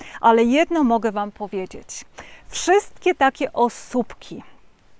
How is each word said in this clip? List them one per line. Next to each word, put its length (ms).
Ale 220
jedno 400
mogę 280
wam 200
powiedzieć. 760
Wszystkie 680
takie 380
osóbki, 920